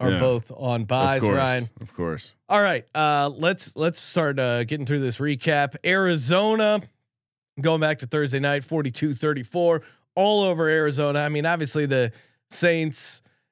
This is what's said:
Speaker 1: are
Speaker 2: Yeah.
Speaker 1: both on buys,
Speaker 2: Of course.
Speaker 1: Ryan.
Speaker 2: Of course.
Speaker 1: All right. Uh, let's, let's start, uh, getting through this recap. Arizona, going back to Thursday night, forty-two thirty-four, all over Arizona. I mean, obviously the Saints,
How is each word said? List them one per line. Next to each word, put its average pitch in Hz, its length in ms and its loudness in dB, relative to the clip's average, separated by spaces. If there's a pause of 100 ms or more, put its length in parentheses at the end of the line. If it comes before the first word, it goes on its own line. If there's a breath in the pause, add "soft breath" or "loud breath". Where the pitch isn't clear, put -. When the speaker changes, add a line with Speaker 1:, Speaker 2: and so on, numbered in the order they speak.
Speaker 1:
are 127 120 2
Speaker 2:
Yeah. 92 80 0
Speaker 1:
both 123 360 0
on 120 280 -2
buys, 135 340 2
Speaker 2:
Of 113 100 2
course. 98 80 4
Speaker 1:
Ryan. 127 280 0 (180)
Speaker 2:
Of 113 120 -18
course. 82 400 -6 (140)
Speaker 1:
All 208 140 4
right. 175 320 0
Uh, 147 420 2
let's, 175 400 -2
let's 160 240 -2
start, 143 380 -2
uh, 120 260 0
getting 143 220 -4
through 143 140 0
this 127 180 -2
recap. 143 680 0
Arizona, 190 960 2 (800)
going 160 200 2
back 156 180 2
to 131 80 -10
Thursday 139 320 0
night, 143 240 0
forty-two 147 520 -2
thirty-four, 156 680 0 (320 soft breath)
all 202 300 4
over 165 240 0
Arizona. 147 500 0
I 147 100 0
mean, 151 160 -2
obviously 156 420 0
the 127 260 0 (380 soft breath)
Saints, 165 680 -2 (320)